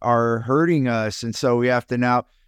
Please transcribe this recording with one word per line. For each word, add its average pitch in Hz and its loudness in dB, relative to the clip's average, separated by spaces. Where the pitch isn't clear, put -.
are 117 0
hurting 143 0
us. 110 -4
And 113 -6
so 120 0
we 123 2
have 123 0
to 123 -4
now 123 0